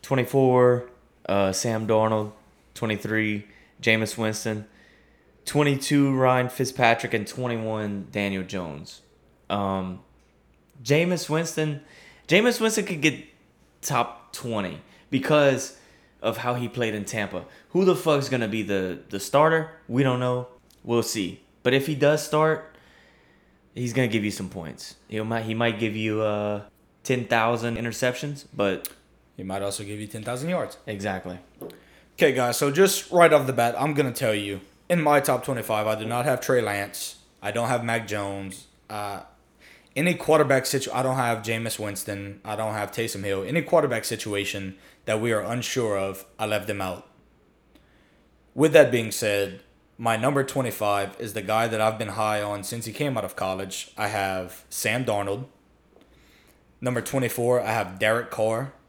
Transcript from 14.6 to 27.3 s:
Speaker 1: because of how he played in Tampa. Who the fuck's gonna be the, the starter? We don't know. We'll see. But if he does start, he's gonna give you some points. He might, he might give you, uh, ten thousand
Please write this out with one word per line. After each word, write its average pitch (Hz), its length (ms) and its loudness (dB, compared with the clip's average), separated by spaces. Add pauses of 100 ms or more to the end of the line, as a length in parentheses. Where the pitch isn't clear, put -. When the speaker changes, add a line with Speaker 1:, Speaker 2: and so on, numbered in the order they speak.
Speaker 1:
because 139 680 2 (440)
of 110 160 -2
how 123 160 -4
he 123 160 -4
played 113 240 -2
in 107 100 -4
Tampa. 95 420 -6 (240)
Who 175 140 2
the 185 120 6
fuck's 143 340 2
gonna 117 180 0
be 107 160 -2
the, 92 360 -2 (100)
the 98 100 -6
starter? 160 520 2 (160)
We 127 160 2
don't 127 160 2
know. 123 280 -2 (360)
We'll 117 200 2
see. 98 380 -4 (220)
But 123 100 4
if 135 140 2
he 156 80 0
does 147 300 4
start, 156 500 2 (1000)
he's 123 200 -4
gonna 127 140 2
give 107 160 2
you 104 80 0
some 95 180 -8
points. 80 460 -12 (120)
He 110 140 -6
might, 113 220 -2
he 110 100 -4
might 113 260 0
give 110 160 -2
you, 110 260 0
uh, 104 420 -2 (400)
ten 123 220 -2
thousand 117 520 0